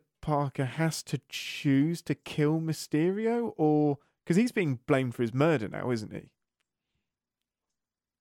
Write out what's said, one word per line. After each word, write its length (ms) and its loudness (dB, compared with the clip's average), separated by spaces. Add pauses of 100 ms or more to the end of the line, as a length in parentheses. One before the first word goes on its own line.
(220)
Parker 440 -2
has 380 -2
to 260 -6
choose 760 0
to 120 -4
kill 440 -2
Mysterio, 1000 -2
or, 400 2 (280)
'cause 100 2
he's 160 4
being 340 0
blamed 300 2
for 60 -2
his 120 0
murder 360 2
now, 200 -6
isn't 220 -4
he? 180 -14 (1900)